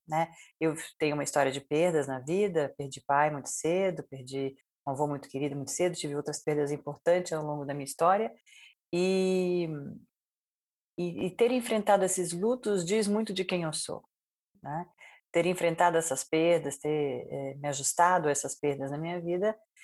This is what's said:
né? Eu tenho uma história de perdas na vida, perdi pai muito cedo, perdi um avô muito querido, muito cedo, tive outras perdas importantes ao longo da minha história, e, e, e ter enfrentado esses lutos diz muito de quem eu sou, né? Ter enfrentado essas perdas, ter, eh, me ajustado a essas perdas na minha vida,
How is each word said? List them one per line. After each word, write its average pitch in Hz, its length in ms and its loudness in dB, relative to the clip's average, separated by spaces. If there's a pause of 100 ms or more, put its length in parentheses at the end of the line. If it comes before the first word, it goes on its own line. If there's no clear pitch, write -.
né? 160 240 0 (300)
Eu 160 140 0 (240)
tenho 151 160 0
uma 147 100 -2
história 139 260 2
de 131 80 -4
perdas 151 480 0
na 131 120 -4
vida, 160 580 0
perdi 139 240 -10
pai 143 300 2
muito 139 180 -6
cedo, 175 600 0
perdi 135 440 -6 (320)
um 143 60 -2
avô 143 140 0
muito 143 220 -6
querido, 139 280 -4
muito 139 140 -6
cedo, 175 260 0
tive 147 180 -6
outras 147 240 -6
perdas 147 320 0
importantes 170 640 0
ao 156 120 -2
longo 147 200 -6
da 139 100 -6
minha 143 100 -8
história, 190 480 2 (600)
e, 185 760 2 (1300)
e, 175 300 -4
e 175 40 -2
ter 233 200 4
enfrentado 214 540 4
esses 180 280 0
lutos 208 520 0
diz 202 240 2
muito 214 240 0
de 190 120 -2
quem 180 200 -2
eu 156 80 -2
sou, - 320 -8 (580)
né? 156 240 -8 (460)
Ter 170 120 4
enfrentado 170 540 2
essas 160 260 -2
perdas, 160 540 2
ter, 147 500 -2
eh, 139 280 -6
me 143 120 -6
ajustado 151 600 2
a - 20 4
essas 139 240 -2
perdas 139 360 -2
na 143 60 -6
minha 170 240 -6
vida, 180 380 -2 (260)